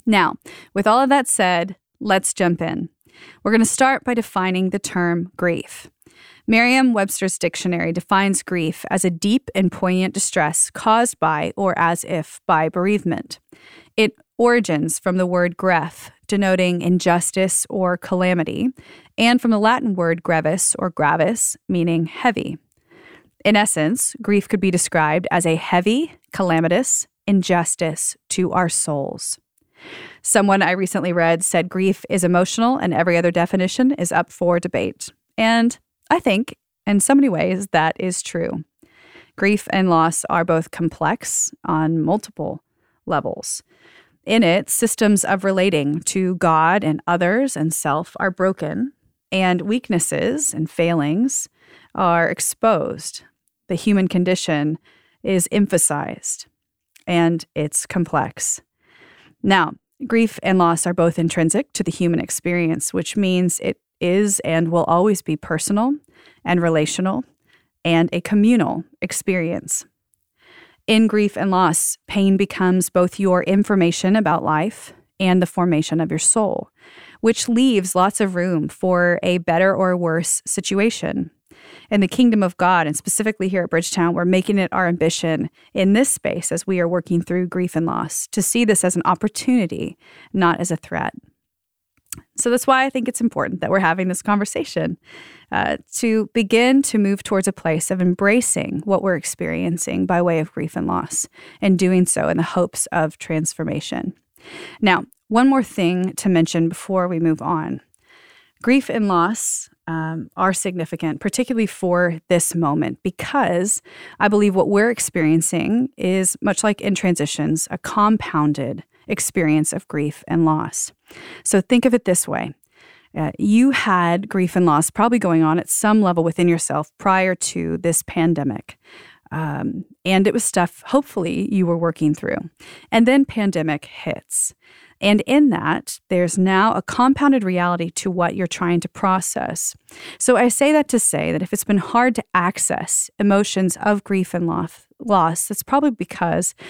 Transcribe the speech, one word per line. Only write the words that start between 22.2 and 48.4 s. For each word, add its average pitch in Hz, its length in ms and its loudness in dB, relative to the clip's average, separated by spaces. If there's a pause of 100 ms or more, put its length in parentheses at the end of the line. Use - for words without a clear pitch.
In 208 120 4
essence, 208 680 0
grief 202 260 0
could 202 120 0
be 190 100 2
described 170 640 0
as 170 140 0
a 160 100 2
heavy, 208 560 0 (200)
calamitous 175 760 0 (180)
injustice 175 880 0 (140)
to 185 220 -2
our 180 160 2
souls. - 680 -6 (840)
Someone 196 400 2
I 170 100 2
recently 180 400 -2
read 170 300 2
said 175 260 0
grief 185 400 -2
is 185 160 0
emotional 190 520 2
and 180 180 -2
every 170 220 2
other 170 140 2
definition 185 600 0
is - 200 -4
up 170 180 0
for 175 300 0
debate. 104 480 -6 (280)
And 226 420 2 (300)
I 339 120 2
think, 214 360 -2 (300)
in 202 140 4
so - 140 4
many 277 140 6
ways, 185 400 -2
that 160 300 2
is 185 240 -4
true. - 420 -6 (720)
Grief 202 340 0
and 190 200 2
loss 165 400 2
are 170 140 0
both 165 260 0
complex - 800 -4 (140)
on 160 360 0
multiple 156 600 -4 (440)
levels. - 560 -6 (600)
In 220 200 2
it, 175 260 2
systems 208 540 0
of 190 200 -2
relating 180 580 0
to 185 340 -2
God 170 480 2
and 151 240 0
others 185 480 0
and 160 160 -2
self 156 460 -4
are 190 120 -2
broken, 190 600 -4 (400)